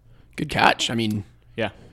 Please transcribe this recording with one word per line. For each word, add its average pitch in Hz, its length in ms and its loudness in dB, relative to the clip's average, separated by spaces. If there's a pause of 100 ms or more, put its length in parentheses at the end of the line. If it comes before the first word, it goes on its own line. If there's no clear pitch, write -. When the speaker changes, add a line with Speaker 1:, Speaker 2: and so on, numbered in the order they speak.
(360)
Speaker 1:
good 151 140 -6
catch. - 400 2
I 123 40 -4
mean, 107 300 -2 (320)
Speaker 2:
Yeah. 110 140 -2 (220)